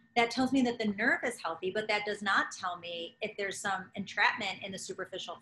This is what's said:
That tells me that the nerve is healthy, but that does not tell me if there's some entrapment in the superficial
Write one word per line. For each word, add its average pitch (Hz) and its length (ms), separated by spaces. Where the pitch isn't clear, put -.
That 233 160
tells 254 200
me 269 120
that 240 140
the 220 100
nerve 226 360
is 254 180
healthy, 170 300
but 214 160
that 208 180
does 202 160
not 208 300
tell 180 260
me 170 440
if 214 160
there's 196 200
some 185 380
entrapment 196 680
in 196 80
the 190 80
superficial 180 640